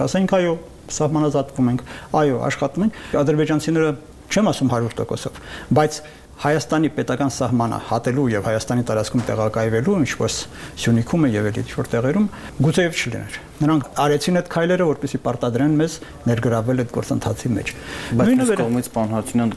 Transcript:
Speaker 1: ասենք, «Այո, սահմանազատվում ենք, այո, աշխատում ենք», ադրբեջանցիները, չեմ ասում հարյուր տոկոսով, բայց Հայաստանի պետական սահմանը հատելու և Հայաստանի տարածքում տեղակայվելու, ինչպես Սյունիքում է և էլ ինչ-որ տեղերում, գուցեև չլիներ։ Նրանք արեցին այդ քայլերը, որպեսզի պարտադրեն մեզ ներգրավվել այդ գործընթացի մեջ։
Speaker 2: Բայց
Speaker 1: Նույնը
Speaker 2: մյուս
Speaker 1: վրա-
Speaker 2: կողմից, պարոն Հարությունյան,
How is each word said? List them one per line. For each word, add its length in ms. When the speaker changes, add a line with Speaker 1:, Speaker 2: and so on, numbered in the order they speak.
Speaker 1:
ասենք, 260
«Այո, 220
սահմանազատվում 760
ենք, 120
այո, 300
աշխատում 400
ենք», 140
ադրբեջանցիները, 680
չեմ 240
ասում 220
հարյուր 240
տոկոսով, 440
բայց 240
Հայաստանի 560
պետական 400
սահմանը 440
հատելու 420
և 160
Հայաստանի 400
տարածքում 400
տեղակայվելու, 800
ինչպես 340
Սյունիքում 480
է 80
և 160
էլ 140
ինչ-որ 320
տեղերում, 360
գուցեև 400
չլիներ։ 420
Նրանք 280
արեցին 400
այդ 160
քայլերը, 320
որպեսզի 400
պարտադրեն 460
մեզ 120
ներգրավվել 540
այդ 100
գործընթացի 640
մեջ։ 180
Speaker 2:
Բայց 540
Speaker 1:
Նույնը 100
Speaker 2:
մյուս 140
Speaker 1:
վրա- 100
Speaker 2:
կողմից, 320
պարոն 240
Հարությունյան, 400